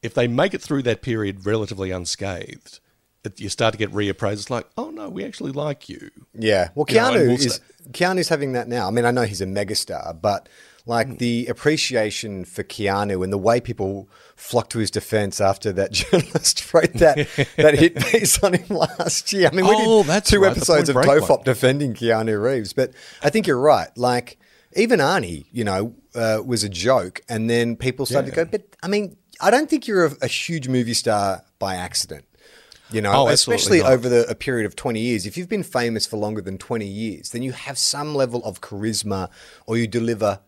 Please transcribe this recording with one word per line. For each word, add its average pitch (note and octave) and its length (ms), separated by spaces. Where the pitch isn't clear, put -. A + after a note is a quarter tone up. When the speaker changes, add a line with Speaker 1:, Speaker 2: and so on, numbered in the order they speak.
Speaker 1:
if A#2 120
they A#2+ 140
make C#3+ 260
it - 80
through C#3+ 200
that A#2+ 200
period G2+ 440
relatively G2+ 440
unscathed, - 880
it, - 160
you G2+ 80
start A2+ 240
to G#2 60
get G#2 140
reappraised. G2+ 400
It's G#2 180
like, A#2+ 160
"Oh C#4 140
no, D#4+ 180
we F#3+ 160
actually G3 280
like C#3+ 360
you." - 220
Speaker 2:
Yeah. G2+ 360
Well, C#3+ 140
Speaker 1:
You - 80
know, A3+ 120
and B3+ 80
Speaker 2:
Keanu D#3+ 120
Speaker 1:
we'll B2 80
Speaker 2:
is, C3 180
Speaker 1:
st- - 380
Speaker 2:
Keanu's F3+ 360
having C#3+ 240
that B2 160
now. A#2 180
I G2 40
mean, A#2 140
I A#2 60
know B2 120
he's G2+ 180
a F#2+ 60
megastar, F#2+ 760
but, G2+ 280
like, A#2 200
Speaker 1:
Mm. B2+ 120
Speaker 2:
the A#2+ 280
appreciation A2 1000
for - 200
Keanu G2+ 580
and F#2+ 100
the G2+ 60
way A2+ 220
people G2 480
flocked - 380
to A#2 80
his G#2 100
defense G#2 500
after G2 320
that F#2+ 200
<laughs> - 0
journalist - 800
wrote E3 200
that, D3+ 220
Speaker 1:
<laughs> C#3+ 400
Speaker 2:
that D3+ 220
hit E3+ 180
piece - 360
on F#3 120
him F#3 220
last E3 560
year. F#3 200
I - 20
mean, F#3+ 120
we G#3 100
Speaker 1:
Oh, A3 260
Speaker 2:
did D3 80
Speaker 1:
that's G3+ 200
Speaker 2:
two G#3 100
Speaker 1:
right, F#3+ 120
the - 40
Speaker 2:
episodes E3 320
of C#3 60
Speaker 1:
Point B2+ 120
Break C#3+ 160
Speaker 2:
Tofop E3+ 60
Speaker 1:
one. - 60
Speaker 2:
defending C3 500
Keanu A2 480
Reeves, A#2 300
but C3 180
I D3 80
think A3 160
you're C3+ 140
right. B2+ 360
Like, B2 420
even A3+ 240
Arnie, C3+ 540
you A#2+ 100
know, G#2 320
uh, A2 280
was A#2 200
a G#2 40
joke, G2 600
and A2+ 200
then A#2 280
people C3 300
started C#3 220
Speaker 1:
Yeah. - 60
Speaker 2:
to E3 120
go, - 40
"But, G#3 120
I F3 60
mean, G#3 280
I F#3 100
don't C#4 200
think D4+ 160
you're F#3 200
a, C3+ 160
a C3 60
huge D#3+ 400
movie B2 260
star G2+ 480
by F#2+ 160
accident." F2 480
You A2 100
know, G#2 120
Speaker 1:
Oh, B2+ 180
absolutely - 20
Speaker 2:
especially G3 220
Speaker 1:
not. C3 80
Speaker 2:
over B2 180
the, A#2 180
a A2+ 60
period A#2 320
of F2+ 100
twenty A2+ 240
years. A#2 240
If G#2 140
you've F3+ 100
been G#3 140
famous A#2 440
for A2 120
longer G#2 240
than F#2+ 160
twenty A2 280
years, G2+ 440
then A#2+ 120
you C3 100
have C#3 260
some D3 360
level B2 300
of G2+ 160
charisma, G2+ 680
or A2+ 120
you A#2 80
deliver A2 600